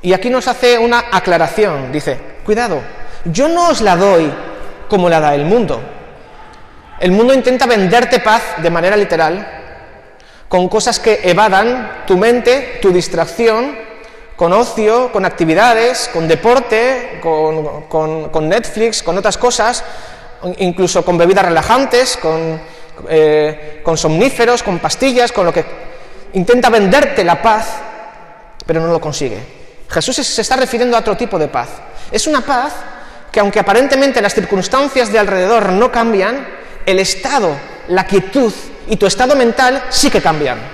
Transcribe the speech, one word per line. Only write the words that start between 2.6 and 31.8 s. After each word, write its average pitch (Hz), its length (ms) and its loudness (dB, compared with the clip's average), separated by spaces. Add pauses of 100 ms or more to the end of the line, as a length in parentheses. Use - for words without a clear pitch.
yo 196 240 0
no 339 200 2
os 247 120 0
la 185 160 4
doy 175 340 4 (560)
como 180 220 2
la 165 100 4
da 147 160 4
el 147 100 0
mundo". 160 360 0 (1160)
El 180 120 2
mundo 233 220 4
intenta 254 320 2
venderte 233 540 2
paz 226 220 2 (160)
de 160 120 0
manera 170 260 2
literal, 180 500 0 (1000)
con 185 220 0
cosas 220 300 0
que 214 240 2
evadan 208 840 0
tu 185 100 4
mente, 240 640 2
tu 190 100 4
distracción, 220 840 0 (600)
con 175 160 2
ocio, 233 580 2
con 190 140 0
actividades, 220 880 2
con 165 140 -2
deporte, 240 920 0
con, 156 640 -2
con, 156 460 -4
con 156 180 -2
Netflix, 220 560 -2
con 170 140 -2
otras 202 200 -2
cosas, 240 460 0 (760)
incluso 180 440 0
con 175 140 0
bebidas 190 280 4
relajantes, 240 720 2
con, 160 420 -2 (500)
eh, 151 720 2
con 165 140 0
somníferos, 233 640 2
con 175 180 -4
pastillas, 247 520 0
con 190 140 0
lo 160 80 0
que 170 120 0 (680)
intenta 240 360 4
venderte 220 540 4
la 170 180 2
paz, 220 360 0 (880)
pero 160 160 -2
no 165 60 -2
lo 165 140 0
consigue. 127 640 -8 (240)
Jesús 240 260 -2
se, 277 80 -4
se - 180 -4
está 254 140 0
refiriendo 240 420 0
a 226 40 2
otro 208 140 -2
tipo 202 220 -4
de 151 100 0
paz. 127 220 -4 (420)